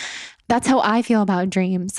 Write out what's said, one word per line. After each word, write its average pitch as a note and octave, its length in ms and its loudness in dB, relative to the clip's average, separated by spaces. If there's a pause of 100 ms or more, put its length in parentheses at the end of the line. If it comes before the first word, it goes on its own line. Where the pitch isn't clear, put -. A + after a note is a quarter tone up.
(480)
That's B3 180 0
how C4 140 4
I A3 200 2
feel A3+ 220 2
about F#3+ 260 0
dreams. F#3 500 -2